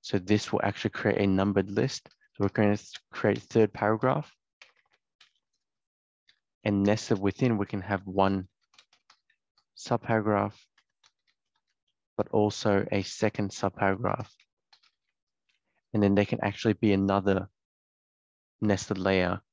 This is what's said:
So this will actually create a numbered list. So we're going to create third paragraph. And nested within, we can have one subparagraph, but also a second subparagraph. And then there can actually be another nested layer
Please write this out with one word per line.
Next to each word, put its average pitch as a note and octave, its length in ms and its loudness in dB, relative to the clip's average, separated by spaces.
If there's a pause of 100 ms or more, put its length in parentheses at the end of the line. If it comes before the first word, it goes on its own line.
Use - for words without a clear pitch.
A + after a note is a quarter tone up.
So - 180 -4
this G2+ 320 0
will - 140 0
actually G2+ 260 -2
create - 280 -2
a G2+ 80 2
numbered G2 440 2
list. A2+ 380 -2 (240)
So - 120 -4
we're G2 40 0
going G#2 280 2
to - 60 -10 (300)
create - 300 0
third A2 300 2
paragraph. B2+ 640 -2 (2250)
And G2+ 180 2
nested G2+ 380 0
within, G#2 380 0
we G2+ 80 -2
can G2+ 160 -8
have F#2+ 220 -4
one F#2+ 440 0 (1300)
subparagraph, G#2 760 0 (1600)
but G#2 160 -4
also G#2 580 2
a G2 120 -2
second G#2 480 -4
subparagraph. G2+ 760 -4 (1600)
And G#2+ 100 2
then G2 140 4
there G2+ 100 4
can - 160 -4
actually G#2 320 0
be G#2 200 2
another G2 540 0 (1120)
nested G2+ 380 0
layer F#2 420 0 (120)